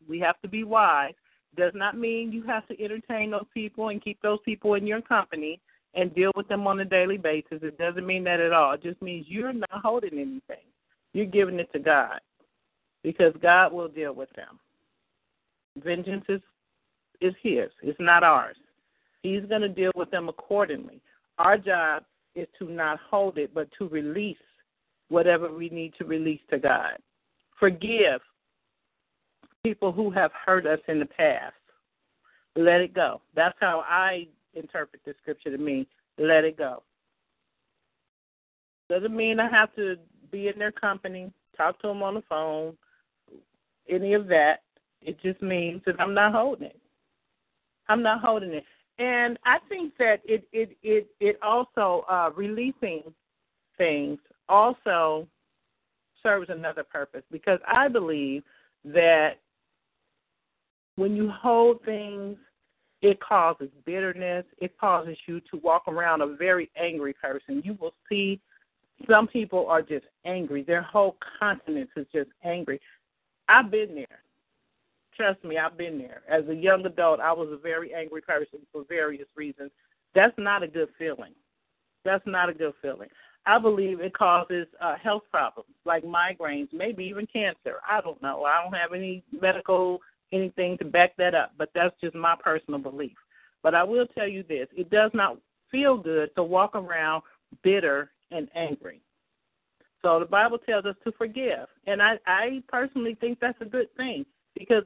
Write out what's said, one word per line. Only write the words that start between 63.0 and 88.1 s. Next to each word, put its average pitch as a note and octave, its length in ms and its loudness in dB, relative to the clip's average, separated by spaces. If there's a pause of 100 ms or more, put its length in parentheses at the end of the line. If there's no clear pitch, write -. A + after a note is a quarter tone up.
it G3 180 4
causes E3 480 2 (160)
bitterness. F3+ 640 -4 (120)
It F3+ 200 -8
causes E3 380 0 (100)
you E3+ 140 -8 (100)
to F3+ 80 -8
walk E3 300 4
around E3 340 0
a C#3+ 140 -2
very F3+ 340 0 (100)
angry D#3+ 320 -4
person. C#3+ 520 -8
You G3+ 160 -8
will E3 120 -8 (160)
see G3 320 -2 (680)
some A3 160 8
people F#3+ 400 -2
are D#3+ 160 2
just D3+ 240 -8 (180)
angry. D#3+ 380 -6
Their E3+ 200 -2
whole G3 340 2 (240)
countenance G3+ 560 -4
is C#3+ 180 -8
just C#3+ 160 -4 (140)
angry. E3+ 360 -6 (680)
I've A3 220 8
been G#3 240 -2
there. C#3 260 -14 (960)
Trust G3 280 0
me, D#3+ 140 -4
I've D#3+ 180 -2
been E3 220 -8
there. B2 300 -14
As D#3 200 2
a D#3+ 60 -4
young F#3 320 2
adult, E3 340 2
I D#3+ 120 2
was E3 180 -2
a D3 60 -10
very E3 360 -6
angry D#3 300 -10
person D3+ 380 -4 (120)
for D3 160 -12
various D3+ 480 -4
reasons. C#3+ 340 -12 (440)
That's G#3 240 6
not G3+ 240 -2
a E3 60 -6
good D#3 200 -4 (100)
feeling. C3+ 340 -10 (720)
That's F#3+ 220 -2
not F3+ 220 0
a E3 60 -6
good D#3 260 -4
feeling. C3+ 280 -10 (380)
I G#3+ 120 6
believe G3 420 2
it F#3 140 -6
causes, F3 520 2 (140)
uh, E3 160 -2
health G#3 340 -4
problems C3 380 -2 (160)
like E3 200 0
migraines, E3+ 680 -2
maybe F#3 320 -6
even G3+ 220 -8
cancer. - 640 -6
I G#3 120 0
don't E3 220 -8